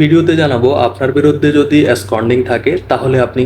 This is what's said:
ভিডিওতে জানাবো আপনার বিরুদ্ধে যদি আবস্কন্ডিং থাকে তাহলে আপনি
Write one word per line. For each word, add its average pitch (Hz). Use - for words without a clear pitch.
ভিডিওতে 160
জানাবো 127
আপনার 131
বিরুদ্ধে 147
যদি 143
আবস্কন্ডিং 117
থাকে 120
তাহলে 131
আপনি 127